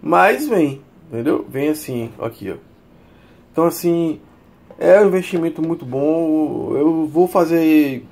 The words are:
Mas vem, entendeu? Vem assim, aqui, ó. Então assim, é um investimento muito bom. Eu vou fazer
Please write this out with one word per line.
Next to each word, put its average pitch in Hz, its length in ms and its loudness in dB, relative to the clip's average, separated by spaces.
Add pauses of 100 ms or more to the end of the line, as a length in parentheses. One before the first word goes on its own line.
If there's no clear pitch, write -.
Mas 196 460 2
vem, 156 340 -2 (300)
entendeu? 120 380 -2
Vem 139 200 -4
assim, 127 400 -6 (100)
aqui, 95 320 -10
ó. - 40 -8 (960)
Então 160 140 0
assim, 170 540 -2 (600)
é 185 220 6
um 208 60 6
investimento 175 540 -2
muito 165 240 -4
bom. 156 880 -2
Eu 156 320 2
vou 160 220 2
fazer 160 840 2